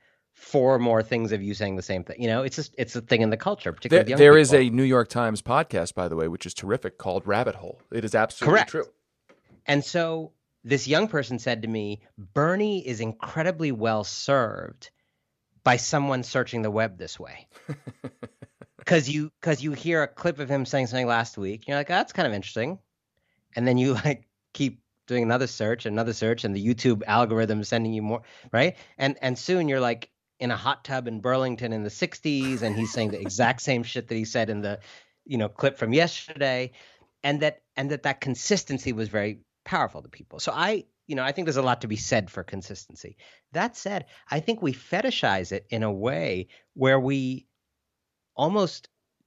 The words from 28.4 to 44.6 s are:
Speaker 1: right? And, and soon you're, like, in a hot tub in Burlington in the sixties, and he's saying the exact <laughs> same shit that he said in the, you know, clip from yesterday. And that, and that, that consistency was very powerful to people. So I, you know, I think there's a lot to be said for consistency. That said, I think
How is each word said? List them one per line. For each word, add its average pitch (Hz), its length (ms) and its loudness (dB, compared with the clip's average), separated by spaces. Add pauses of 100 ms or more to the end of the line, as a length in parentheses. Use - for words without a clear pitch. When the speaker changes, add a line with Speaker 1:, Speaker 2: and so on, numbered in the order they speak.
Speaker 1:
right? 139 260 2 (220)
And, 135 240 0
and 127 160 -2
soon 180 300 0
you're, 135 120 2
like, 120 300 -2 (300)
in 123 100 -2
a 113 60 -2
hot 123 280 -4
tub 131 220 -6
in 113 140 -8
Burlington 123 520 -2
in 110 120 -4
the 104 60 -6
sixties, 135 720 -4
and 107 120 -2
he's 110 180 -2
saying 110 180 -2
the 98 100 -8
exact 117 420 0
<laughs> - 80 -4
same 120 140 0
shit 117 240 -8
that 117 80 -4
he 110 80 -2
said 110 260 -2
in 104 120 -4
the, 101 180 -6 (440)
you 131 140 -4
know, 107 100 0
clip 139 300 -2
from 113 140 -2
yesterday. 139 800 -2 (500)
And 143 200 0
that, 151 200 0 (140)
and 139 160 -4
that, 143 100 -6
that 139 180 -2
consistency 135 720 -2
was 110 160 -4
very 104 300 -4 (260)
powerful 151 380 -4
to - 60 -20
people. - 320 -20
So - 120 -4
I, 180 340 -2 (200)
you 151 80 -8
know, 131 80 -2
I 135 80 -2
think 165 160 -4
there's 143 100 -2
a 135 60 0
lot 123 200 0
to - 40 -8
be 107 80 -4
said 110 340 0
for 95 140 -12
consistency. 98 720 -16 (360)
That 190 240 -4
said, 190 300 -8 (220)
I 151 120 -2
think 220 200 -4